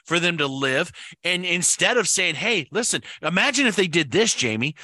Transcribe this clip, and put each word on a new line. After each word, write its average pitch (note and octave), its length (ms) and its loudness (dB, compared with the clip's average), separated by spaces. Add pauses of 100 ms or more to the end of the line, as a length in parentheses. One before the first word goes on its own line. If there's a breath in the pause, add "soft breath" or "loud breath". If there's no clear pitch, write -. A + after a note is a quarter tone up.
for E3+ 140 0
them E3+ 180 0
to D3 100 0
live. C3+ 440 0 (320 loud breath)
And F3+ 220 -2
instead F3+ 520 2
of G3+ 100 2
saying, F3 280 0
"Hey, F3+ 360 -2
listen," F#3+ 300 -2 (200 loud breath)
imagine A#3 460 2
if G3+ 80 0
they G3 120 2
did D3+ 240 0
this, G#3 220 4
Jamie. A#2+ 500 -2